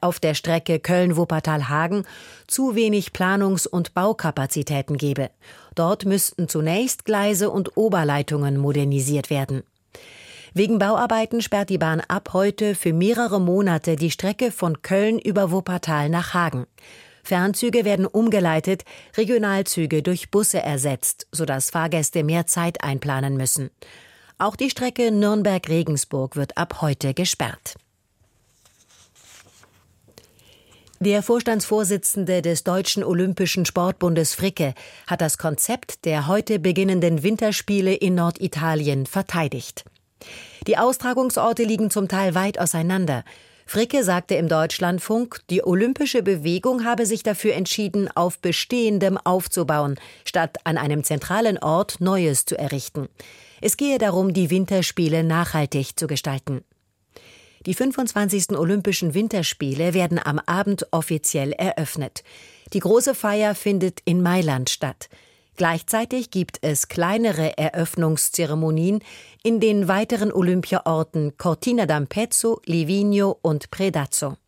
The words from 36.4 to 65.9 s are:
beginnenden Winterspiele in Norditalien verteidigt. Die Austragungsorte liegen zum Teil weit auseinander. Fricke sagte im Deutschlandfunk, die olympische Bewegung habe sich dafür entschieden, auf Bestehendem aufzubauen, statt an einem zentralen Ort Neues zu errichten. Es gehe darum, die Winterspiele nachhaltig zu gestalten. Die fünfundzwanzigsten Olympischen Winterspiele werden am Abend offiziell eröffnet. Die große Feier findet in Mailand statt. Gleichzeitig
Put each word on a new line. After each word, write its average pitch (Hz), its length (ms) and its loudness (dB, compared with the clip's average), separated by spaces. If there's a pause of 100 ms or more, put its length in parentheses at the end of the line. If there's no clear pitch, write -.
beginnenden 175 640 2
Winterspiele 202 720 0
in 185 220 2
Norditalien 156 880 0
verteidigt. 160 800 -4 (800)
Die - 140 2
Austragungsorte 247 840 2
liegen 214 280 0
zum 196 160 0
Teil 190 260 0
weit 190 240 0
auseinander. 165 640 0 (440)
Fricke 240 360 0
sagte 180 320 0
im 165 140 0
Deutschlandfunk, 180 920 0 (100)
die 180 120 2
olympische 233 600 2
Bewegung 185 600 0
habe 233 220 0
sich 208 160 -2
dafür 214 320 0
entschieden, 196 600 -2
auf 175 260 0
Bestehendem 196 800 0
aufzubauen, 151 800 0 (260)
statt - 380 -2
an 165 140 0
einem 147 260 0
zentralen 196 560 0
Ort 165 420 0
Neues 180 440 2
zu - 120 -4
errichten. 139 500 -6 (560)
Es - 140 0
gehe 277 220 0
darum, 190 340 2
die 180 160 2
Winterspiele 170 720 0
nachhaltig 160 760 0
zu 160 100 -4
gestalten. 135 560 -6 (1040)
Die 185 80 -2
fünfundzwanzigsten 208 840 0
Olympischen 180 560 0
Winterspiele 165 800 -2
werden 170 280 2
am 147 180 0
Abend 196 500 0
offiziell 156 640 0
eröffnet. - 720 -4 (500)
Die 202 60 0
große 240 340 4
Feier 208 400 0
findet 185 500 0
in 180 200 2
Mailand 160 480 2
statt. - 380 -6 (480)
Gleichzeitig 226 720 0